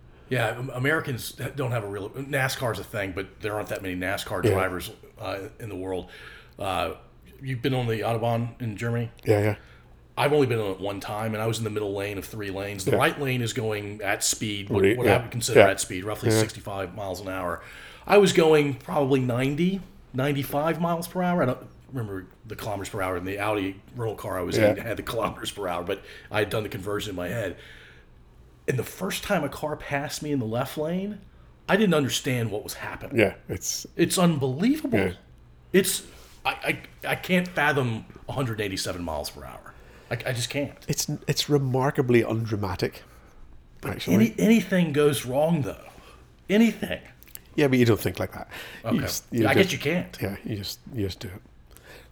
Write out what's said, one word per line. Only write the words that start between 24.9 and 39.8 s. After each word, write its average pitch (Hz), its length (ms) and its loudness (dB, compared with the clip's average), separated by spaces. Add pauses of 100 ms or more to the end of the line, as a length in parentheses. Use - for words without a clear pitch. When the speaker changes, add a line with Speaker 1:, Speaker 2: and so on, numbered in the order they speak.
Speaker 1:
the 98 60 -8
kilometers 107 480 -4
per 101 180 -6
hour, 87 160 -2
but 95 180 -2 (280)
I - 80 0
had 104 100 2
done 110 140 -2
the 101 80 -6
conversion 101 400 -6
in 90 60 -8
my 90 120 -4
head. 98 280 -4 (1120)
And 131 100 0
the 110 60 -2
first - 380 -6
time 175 220 0
a 139 60 -2
car 151 260 -6
passed 147 460 -6
me 151 100 -2
in 143 60 2
the 113 80 -2
left 120 320 -4
lane, 185 420 -4 (480)
I 180 80 4
didn't 202 180 4
understand 123 560 0
what 101 140 -6
was - 100 -10
happening. - 440 -8
Speaker 2:
Yeah, 101 160 4 (160)
it's - 360 -6 (100)
Speaker 1:
It's 175 220 2
unbelievable. 180 800 2
Speaker 2:
Yeah. 92 140 2 (600)
Speaker 1:
It's, - 300 2 (420)
I, - 340 -2 (260)
I, 139 60 -4
I 139 60 2
can't 180 320 0
fathom 135 580 0 (220)
a 117 40 -6
hundred 117 300 -2
eighty-seven 92 420 -4
miles 76 260 -4
per 71 140 -16
hour. - 300 -16 (360)